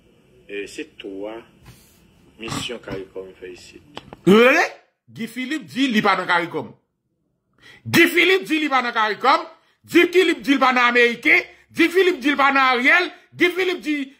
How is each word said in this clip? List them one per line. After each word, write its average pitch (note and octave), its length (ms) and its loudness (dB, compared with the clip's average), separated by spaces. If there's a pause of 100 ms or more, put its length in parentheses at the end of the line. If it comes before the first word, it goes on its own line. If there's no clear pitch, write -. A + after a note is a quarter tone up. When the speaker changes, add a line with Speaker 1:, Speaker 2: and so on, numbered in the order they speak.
(500)
Speaker 1:
Euh, G2+ 160 -12
c'est - 320 -16
trois G#2 440 -14 (1000)
missions A2+ 400 -10
caricom F#2+ 460 -14 (120)
fait F#2 140 -16
ici. - 300 -20 (440)
Speaker 2:
Vous F3 80 6
voyez ? B3 260 6 (500)
Guy E3+ 180 -12
Philippe B3+ 380 -10
dit, A#3+ 280 -2
il G#3 80 2
pas G3 140 2
dans F#3 100 -6
caricom. D3+ 480 -4 (1120)
Guy D#4+ 220 4
Philippe F4 380 0
dit, D#4 160 -2
il D4+ 80 -4
pas C4 120 0
dans A#3+ 120 -6
caricom. A3+ 480 0 (440)
Guy F4 220 4
Philippe E4+ 340 0
dit, B3 120 0
il C#4 60 0
pas B3+ 120 2
dans B3 140 2
Américain. A#3+ 540 2 (340)
Guy E4 160 2
Philippe F4 320 2
dit, C4 80 0
il C#4 80 0
pas C#4 160 2
dans C4+ 60 2
Ariel. C4+ 520 2 (240)
Guy E4 140 2
Philippe F4 320 -4
dit, C#4+ 380 -6